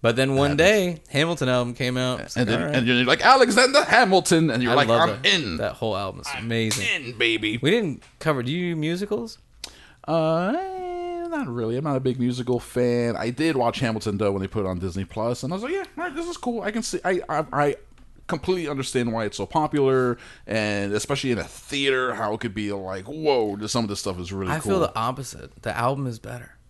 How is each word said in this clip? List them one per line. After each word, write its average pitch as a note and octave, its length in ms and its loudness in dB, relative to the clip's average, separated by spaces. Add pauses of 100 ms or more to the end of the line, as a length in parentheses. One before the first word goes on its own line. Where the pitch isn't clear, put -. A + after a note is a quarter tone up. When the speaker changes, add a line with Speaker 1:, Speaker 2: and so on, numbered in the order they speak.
Speaker 1:
But A#2 160 2
then C3 200 2
one C#3+ 220 4
Speaker 2:
Happens. - 0 -
Speaker 1:
day, F3+ 520 4
Hamilton C#3+ 400 0
album B2 240 0
came B2+ 240 -2
out. B2+ 220 -2
It's - 160 -8
Speaker 2:
And B2 120 2
Speaker 1:
like, - 60 2
Speaker 2:
then, - 80 0
Speaker 1:
"All - 60 -2
right." D3 80 0
Speaker 2:
and B2 100 2
you're B2 180 4
like, C3+ 200 2
"Alexander B3+ 600 6
Hamilton," F#3 640 6
and A#2+ 120 0
you're A#2+ 100 2
Speaker 1:
I C3 40 6
Speaker 2:
like, C#3 120 4
Speaker 1:
love A#2 140 6
Speaker 2:
"I'm G#2+ 200 0
Speaker 1:
that. - 120 2
Speaker 2:
in. C#3+ 240 -2
Speaker 1:
That G#2+ 160 -2
whole A2 220 -4
album F#2+ 260 -6
is - 100 -12
Speaker 2:
I'm B2 120 -8
Speaker 1:
amazing. A2+ 420 -2 (240)
Speaker 2:
in, A2+ 80 -14
baby." A2+ 420 0
Speaker 1:
We C#3+ 100 2
didn't G3 320 0 (180)
cover. C#3+ 220 0
Do A#2+ 100 -4
you F3 220 -2
do D#3 60 -4
musicals? G3 560 -4 (680)
Speaker 2:
Uh, E3 480 2
eh, F4 760 -6
not D4 200 -4
really. A#2 300 -2
I'm D3 60 -4
not C#3+ 120 -2
a B2+ 40 0
big B2+ 200 -2
musical B2 400 0
fan. A#2+ 560 0
I A2+ 140 -2
did D3 260 0
watch A#2 240 2
Hamilton, A2 380 -2
though, G2+ 140 2
when F#2+ 100 -2
they F#2+ 60 -4
put G#2+ 160 -4
it F#2+ 40 -2
on F2+ 100 -2
Disney F#2 260 -4
Plus, A2+ 380 -4
and C3 100 -6
I F#3 40 -6
was G3+ 60 -8
like, C#4 100 -6
"Yeah, F#4+ 120 -4 (120)
all E4 80 -6
right, E4+ 100 -6
this E4+ 120 -6
is F4 100 -8
cool. A#3 260 -4
I G3 80 -2
can A3 120 -4
see. - 220 -4
I, F3+ 240 2
I, D#3 240 0
I D3 240 2 (500)
completely F3 420 -2
understand B2+ 440 -2
why A2+ 120 -2
it's G2+ 140 -6
so G2 80 -4
popular, C3 720 2 (280)
and G#2 460 0
especially C3+ 400 -2
in A2 60 0
a E2 60 -4
theater, C3 680 -2
how G#2+ 200 -2
it A2 60 -6
could G#2+ 140 -6
be G#2 180 -4
like, F#2+ 340 -6
whoa, C3 500 0 (100)
some A#2 180 0
of G#2 40 -4
this G2+ 120 -4
stuff F#2 180 -4
is F2+ 140 -8
really F#2+ 200 -4
Speaker 1:
I D#3 80 -2
Speaker 2:
cool." - 120 0
Speaker 1:
feel F#3+ 80 4
the - 140 0
opposite. B2+ 680 -6
The A2 140 -4
album C3+ 300 0
is A2+ 120 -6
better. A#2+ 320 -14 (200)